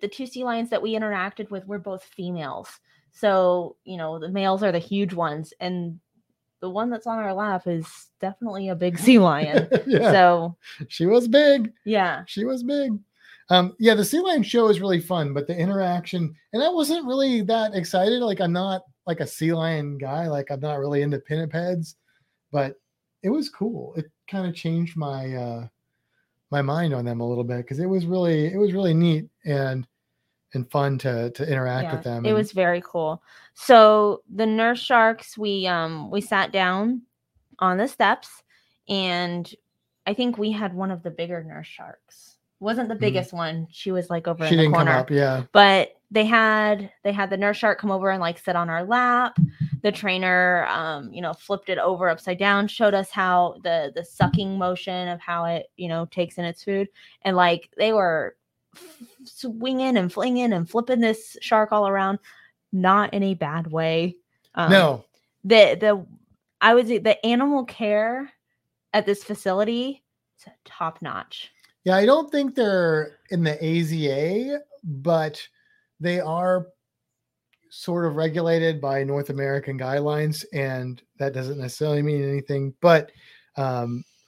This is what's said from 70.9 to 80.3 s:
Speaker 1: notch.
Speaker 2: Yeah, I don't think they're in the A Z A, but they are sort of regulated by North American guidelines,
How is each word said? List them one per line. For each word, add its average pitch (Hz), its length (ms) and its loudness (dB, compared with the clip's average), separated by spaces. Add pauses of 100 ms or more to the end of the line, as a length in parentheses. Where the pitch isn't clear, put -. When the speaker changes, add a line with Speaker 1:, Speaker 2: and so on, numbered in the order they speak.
Speaker 1:
notch. - 500 -14 (340)
Speaker 2:
Yeah, 185 100 4
I 202 100 6
don't 294 240 4
think 277 260 -2
they're 175 640 0 (100)
in 175 120 -2
the 151 240 -2
A 165 180 0
Z 156 280 -2
A, 202 460 -2 (260)
but 156 580 -2 (600)
they 175 180 -2
are 180 480 -2 (1040)
sort 175 360 -4
of 151 100 -2
regulated 165 640 0
by 139 220 -2
North 143 260 -4
American 139 500 -4
guidelines, 147 640 -2 (100)